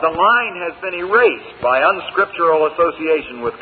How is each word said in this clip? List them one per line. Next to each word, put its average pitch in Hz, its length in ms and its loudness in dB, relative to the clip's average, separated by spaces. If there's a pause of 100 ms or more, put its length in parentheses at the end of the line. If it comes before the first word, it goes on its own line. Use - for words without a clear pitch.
the 160 80 0
line 208 460 2 (100)
has 165 160 -8
been 180 160 -8
erased 190 640 0
by 127 160 2
unscriptural 170 880 0
association 151 760 -2
with 117 200 -4